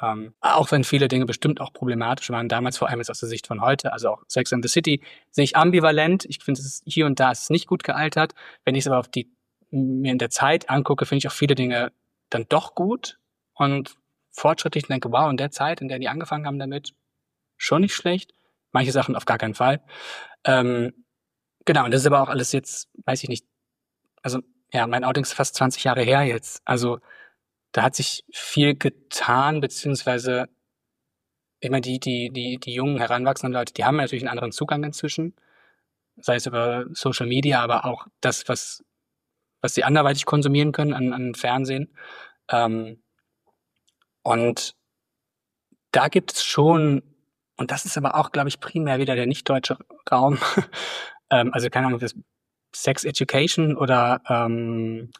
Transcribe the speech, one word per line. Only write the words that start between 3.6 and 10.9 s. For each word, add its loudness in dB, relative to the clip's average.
heute, 2
also -2
auch -4
Sex -2
and 2
the -2
City, 2
sehe 2
ich 2
ambivalent. 6
Ich -12
finde, -2
es -8
ist, -12
hier 2
und 2
da 6
ist -10
es -4
nicht 0
gut 0
gealtert. 0
Wenn 2
ich's 0
aber 4
auf -2
die, -6
mir 0
in 2
der -2
Zeit 0
angucke, 0